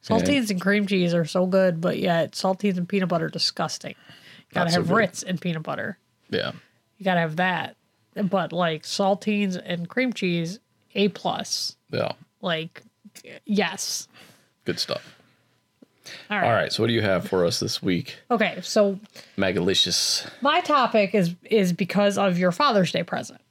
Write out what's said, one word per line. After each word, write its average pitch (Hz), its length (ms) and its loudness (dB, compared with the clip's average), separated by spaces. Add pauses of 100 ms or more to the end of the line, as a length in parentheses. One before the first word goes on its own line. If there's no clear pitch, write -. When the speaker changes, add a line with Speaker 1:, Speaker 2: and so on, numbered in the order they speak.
Speaker 1:
Saltines 247 380 2
Speaker 2:
And 214 100 -2
Speaker 1:
and 180 100 -2
cream 202 260 2
cheese 180 260 2
are 170 120 2
so 180 200 0
good, 185 340 2
but 175 200 -2
yet 165 320 0
saltines 190 460 -2
and 175 120 -4
peanut 185 200 0
butter 170 180 0
are - 20 -4
disgusting. - 640 -4 (580)
Gotta 180 140 0
Speaker 2:
Not 170 80 0
so 175 60 4
Speaker 1:
have 165 80 0
Speaker 2:
good. 175 80 4
Speaker 1:
Ritz 214 280 0
and 185 160 -4
peanut 160 220 -4
butter. - 380 -8 (320)
Speaker 2:
Yeah. - 220 -2 (440)
Speaker 1:
You 202 60 -18
gotta 185 160 2
have 160 160 -2
that. 180 400 -2 (400)
But, 180 360 0
like, 165 300 0
saltines 202 800 0
and 175 240 -6
cream 254 240 -2
cheese, 175 480 -2 (360)
A 202 140 4
plus. - 680 -6 (160)
Speaker 2:
Yeah. - 220 -2 (280)
Speaker 1:
Like, 170 400 -6 (640)
yes. 196 640 -2 (580)
Speaker 2:
Good 87 140 -4
stuff. - 340 -6 (1160)
Speaker 1:
All 208 80 -2
right. - 80 2
Speaker 2:
All 117 60 4
right. 95 180 2
So - 100 -2
what 117 60 4
do 117 60 2
you 113 80 2
have 95 260 0
for 92 180 2
us 85 140 0
this - 240 -4
week? 87 320 -2 (160)
Speaker 1:
Okay. 208 300 0
So 202 360 2 (400)
Speaker 2:
Magalicious. 92 880 0 (160)
Speaker 1:
my 302 200 2
topic 226 520 2
is, 175 300 2
is 190 300 2
because 202 440 2
of 196 200 2
your 180 160 2
Father's 214 400 2
Day 165 100 -2
present. - 480 -8